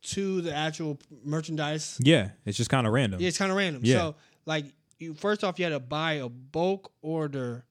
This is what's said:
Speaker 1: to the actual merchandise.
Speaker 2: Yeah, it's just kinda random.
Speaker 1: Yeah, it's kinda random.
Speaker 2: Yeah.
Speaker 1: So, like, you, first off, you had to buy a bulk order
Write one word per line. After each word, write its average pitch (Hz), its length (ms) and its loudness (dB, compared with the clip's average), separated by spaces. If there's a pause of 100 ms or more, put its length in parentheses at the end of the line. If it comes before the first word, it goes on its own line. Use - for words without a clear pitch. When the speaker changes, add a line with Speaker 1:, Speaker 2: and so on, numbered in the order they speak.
Speaker 1:
to 190 380 -2
the 170 140 -4
actual 156 440 -4 (260)
merchandise. 156 760 -4
Speaker 2:
Yeah, 127 300 6 (160)
it's 104 100 -2
just 117 140 0
kinda 123 200 4
random. 110 300 2
Speaker 1:
Yeah, 180 80 2
it's 165 100 -2
kinda 190 160 0
random. 175 300 0
Speaker 2:
Yeah. 123 120 6
Speaker 1:
So, 165 180 0 (320)
like, 156 200 -2 (320)
you, 165 160 -10
first 202 300 0
off, 180 140 -2
you 185 60 0
had 170 80 0
to 143 80 -2
buy 151 340 -2
a 135 140 -4
bulk 160 640 -2 (100)
order 139 680 -4